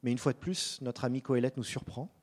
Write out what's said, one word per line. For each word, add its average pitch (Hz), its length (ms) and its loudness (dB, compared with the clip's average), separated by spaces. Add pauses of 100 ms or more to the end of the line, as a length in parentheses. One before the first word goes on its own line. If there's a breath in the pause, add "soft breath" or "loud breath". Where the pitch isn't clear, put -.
Mais 123 100 2
une 123 60 4
fois 135 160 4
de - 60 -4
plus, - 420 -2
notre 123 240 -2
ami 127 160 0
Coëlette 123 360 2
nous 123 60 -2
surprend. - 460 -6 (140)